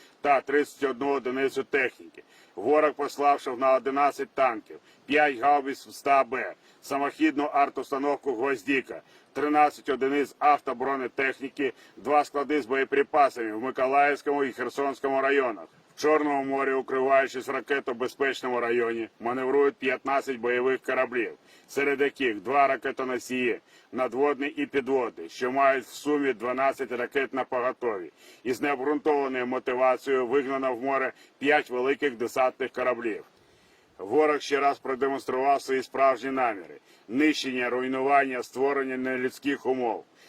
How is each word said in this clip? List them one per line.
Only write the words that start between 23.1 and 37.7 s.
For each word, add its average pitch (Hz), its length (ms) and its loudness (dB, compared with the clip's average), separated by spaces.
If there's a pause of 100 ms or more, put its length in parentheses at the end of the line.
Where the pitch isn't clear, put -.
надводний 127 580 0
і 147 160 -6
підводний, 123 640 -2
що 127 220 -4
мають 135 340 4
в - 80 -20
сумі 143 400 0
дванадцять 127 580 -2
ракет 123 420 -4
на 131 100 -2
поготові. 120 680 -4 (320)
Із 117 180 -2
необґрунтованою 139 840 0
мотивацією 127 800 0
вигнано 131 480 0
в 117 80 -10
море 131 300 -2 (240)
п'ять 143 320 2
великих 131 480 -2
десантних 127 540 -2
кораблів. 120 520 -4 (760)
Ворог 143 420 2
ще 139 200 -2
раз 139 200 2
продемонстрував 135 840 0
свої 131 220 -2
справжні 135 480 0
наміри: 104 440 -4 (320)
нищення, 127 600 0
руйнування, 131 760 0